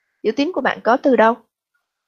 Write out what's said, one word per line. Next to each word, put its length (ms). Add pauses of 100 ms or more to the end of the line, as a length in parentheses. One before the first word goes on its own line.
(220)
Chữ 100
tín 200
của 80
bạn 240
có 120
từ 200
đâu? 180 (720)